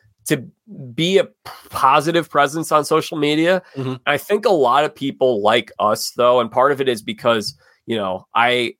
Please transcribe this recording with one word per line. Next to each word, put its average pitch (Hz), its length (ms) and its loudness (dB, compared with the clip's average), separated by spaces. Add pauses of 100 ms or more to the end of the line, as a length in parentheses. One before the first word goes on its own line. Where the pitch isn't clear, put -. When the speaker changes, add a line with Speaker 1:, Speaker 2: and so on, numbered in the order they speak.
(280)
Speaker 1:
to 156 80 0 (580)
be 175 240 2
a - 60 2
p-, - 80 -20 (380)
positive 156 600 0
presence 151 400 0
on 151 140 0
social 160 340 -2
media. 160 440 0 (120)
Speaker 2:
Mm-hmm. 131 200 -6 (120)
Speaker 1:
I 143 100 0
think 208 300 -2
a 226 60 4
lot 139 320 4
of 147 100 -4
people 127 480 -2
like 107 380 0
us, 107 320 0
though, 123 260 2
and 113 140 -2
part 127 180 2
of 135 100 -2
it 135 80 -2
is 113 140 -2
because, 113 540 -2 (300)
you 117 100 -4
know, 95 360 -6
I 120 480 0